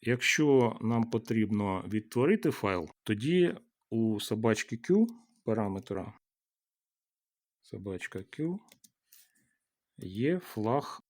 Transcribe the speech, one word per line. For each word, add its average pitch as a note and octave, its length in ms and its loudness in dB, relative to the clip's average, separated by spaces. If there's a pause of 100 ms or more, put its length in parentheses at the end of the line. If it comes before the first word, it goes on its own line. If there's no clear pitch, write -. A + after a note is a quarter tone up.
Якщо B2+ 800 4
нам A#2 300 0
потрібно G#2 720 0
відтворити C3+ 680 0
файл, F#2 400 -2 (120)
тоді E3 540 0 (340)
у A2 300 0
собачки A2 560 0
Q G3 300 4 (380)
параметра, G2+ 760 -4 (1400)
собачка G2 560 -10
Q, D#3+ 400 -6 (1400)
є A#2 400 -2
флаг A#2+ 720 -4